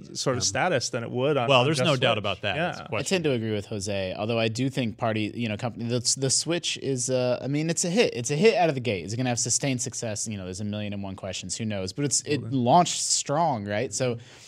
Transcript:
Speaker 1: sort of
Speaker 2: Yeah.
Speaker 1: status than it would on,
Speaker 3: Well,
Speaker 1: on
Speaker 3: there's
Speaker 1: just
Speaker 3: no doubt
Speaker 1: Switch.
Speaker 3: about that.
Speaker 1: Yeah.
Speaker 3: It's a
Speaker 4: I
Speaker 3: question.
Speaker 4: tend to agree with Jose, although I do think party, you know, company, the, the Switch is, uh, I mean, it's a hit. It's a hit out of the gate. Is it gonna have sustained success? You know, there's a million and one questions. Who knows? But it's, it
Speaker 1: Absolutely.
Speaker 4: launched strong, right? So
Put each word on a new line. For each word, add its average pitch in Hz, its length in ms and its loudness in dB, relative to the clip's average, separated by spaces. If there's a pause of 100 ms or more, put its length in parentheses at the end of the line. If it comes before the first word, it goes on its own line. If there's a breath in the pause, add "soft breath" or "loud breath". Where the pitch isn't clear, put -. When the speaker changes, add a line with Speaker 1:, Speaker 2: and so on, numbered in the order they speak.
(120)
Speaker 1:
sort - 240 0
of - 60 -4
Speaker 2:
Yeah. - 60 2
Speaker 1:
status 143 420 0
than 117 140 -4
it 113 60 -8
would 131 260 2
on, 120 120 2
Speaker 3:
Well, 131 120 10
Speaker 1:
on 123 60 8
Speaker 3:
there's 151 120 2
Speaker 1:
just 127 80 4
Speaker 3:
no 143 100 4
doubt 120 180 4
Speaker 1:
Switch. 107 40 0
Speaker 3:
about 98 240 -2
that. 104 140 0
Speaker 1:
Yeah. 170 140 -2
Speaker 3:
It's - 100 -8
a - 40 -12
Speaker 4:
I - 40 -14
Speaker 3:
question. 110 260 -2
Speaker 4:
tend 175 100 2
to 147 60 2
agree 113 220 0
with 104 140 -2
Jose, 98 520 -4
although 113 200 0
I 113 100 4
do 120 200 0
think 127 300 -2
party, 110 360 0
you 117 140 -2
know, 104 80 -2
company, 113 300 -6
the, 117 320 0
the 135 120 0
Switch - 480 -2
is, 131 300 -2
uh, 127 340 2
I - 40 -6
mean, 151 240 0
it's 165 140 0
a 175 60 -2
hit. 202 240 4
It's 120 160 -4
a 147 60 0
hit 208 200 6
out 170 120 4
of 147 60 2
the 131 60 -4
gate. 104 240 -2
Is 98 100 -6
it - 20 -4
gonna 127 140 0
have 117 80 0
sustained 127 420 0
success? - 480 -6
You 107 80 -6
know, 95 80 -8
there's 92 160 -8
a 107 40 -6
million 104 280 -4
and 101 100 -6
one 98 140 -8
questions. 92 400 -8
Who 117 80 -4
knows? 98 280 -4
But 143 120 -4
it's, - 180 0
it 147 120 -2
Speaker 1:
Absolutely. 120 240 -2
Speaker 4:
launched 143 440 6
strong, 143 640 0
right? 104 300 -2
So 123 240 -2 (300 loud breath)